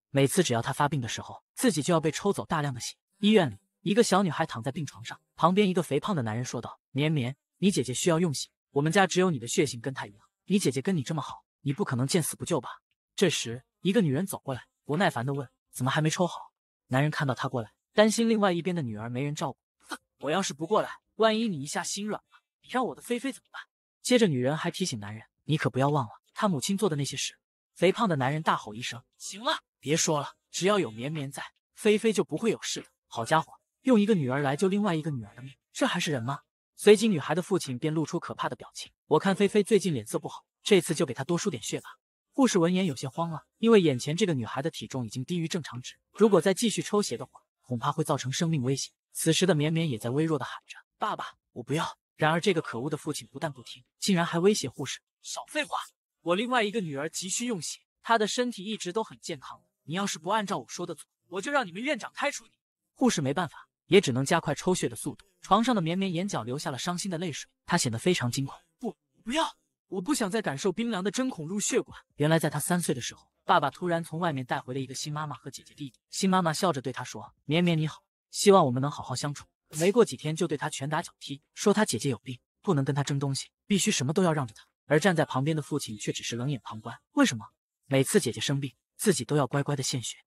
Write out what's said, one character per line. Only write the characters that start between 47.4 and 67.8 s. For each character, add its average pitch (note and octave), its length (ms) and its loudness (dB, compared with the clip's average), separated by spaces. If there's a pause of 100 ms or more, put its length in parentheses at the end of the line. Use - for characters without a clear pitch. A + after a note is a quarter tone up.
恐 B2 180 -4
怕 C#3 140 -2
会 D#3+ 100 -2
造 D3+ 140 0
成 B2+ 160 -4
生 E3 160 0
命 D#3+ 140 0
危 C3 120 0
险。 - 200 -8 (180)
此 - 220 2
时 F#3 100 2
的 F3+ 100 6
绵 D3 160 2
绵 E3 200 0
也 A2+ 80 -4
在 A#2 100 -4
微 C#3 160 0
弱 D#3+ 140 0
地 B2 80 -4
喊 - 200 -14
着 - 120 -20 (180)
：“爸 G#3 180 -4
爸， - 200 -12 (180)
我 B2 100 -12
不 C3 120 -4
要。” D#3+ 240 -4 (180)
然 D#3 160 2
而 E3+ 80 2
这 F#3+ 140 2
个 D#3+ 80 0
可 - 180 -8
恶 C3+ 80 -4
的 D3+ 80 -4
父 D3+ 160 -6
亲 A#2+ 180 -10
不 - 80 -14
但 D3 140 -6
不 B2 100 -18
听， - 220 -18 (140)
竟 G3 180 2
然 E3+ 80 2
还 E3+ 140 -2
威 G3 160 6
胁 C3 160 -4
护 C#3 160 -8
士 - 140 -10 (200)
：“少 - 280 -12
废 - 160 -4
话， - 140 -8 (440)
我 E3+ 120 0
另 A#3 160 -2
外 B3 120 2
一 G#3 80 0
个 A3 100 -2
女 D#3 160 -6
儿 D3 120 -6
急 - 200 -8
需 A#3+ 180 -4
用 G#3+ 160 -4
血， - 180 -10 (220)
她 A3+ 160 2
的 G#3+ 80 2
身 B3 240 -2
体 G3 140 -12
一 G#3+ 120 -6
直 F3+ 160 -8
都 A3 120 -2
很 C#3 160 -18
健 D#3+ 180 -10
康， - 240 -18 (220)
你 C#3+ 100 -8
要 G3 120 -2
是 F#3 120 -6
不 D#3 120 -6
按 G#3+ 140 0
照 F#3+ 140 -4
我 B2 100 -12
说 - 160 -10
的 F3 100 -8
做， - 120 -20 (220)
我 F#3 120 -8
就 C#4 120 -6
让 C4+ 140 0
你 E3 60 -14
们 F3+ 80 -10
院 C4+ 180 -2
长 - 160 -10
开 C#4+ 160 -2
除 A#3+ 140 -12
你。” - 80 -20 (420)
护 B3+ 160 2
士 F#3 100 -2
没 C3+ 120 0
办 C3 160 -2
法， - 200 -20 (180)
也 F#3+ 140 8
只 D3 120 -2
能 C3 120 0
加 E3 160 2
快 D3+ 140 -2
抽 F#3 200 -2
血 D#3 140 -4
的 A#2 80 -10
速 - 180 -8
度。 - 120 -20 (160)
床 G#3 200 4
上 B3 120 2
的 G#3 60 0
绵 E3 180 -2
绵 G3 140 -2
眼 E3+ 140 -2
角 D#3+ 160 -4
流 B2 160 -6
下 D3+ 120 -6
了 B2+ 80 -6
伤 F3 200 -4
心 G3 120 -6
的 E3 80 -4
泪 F3 120 -4
水， - 200 -10 (160)
她 F3 120 0
显 B2+ 140 0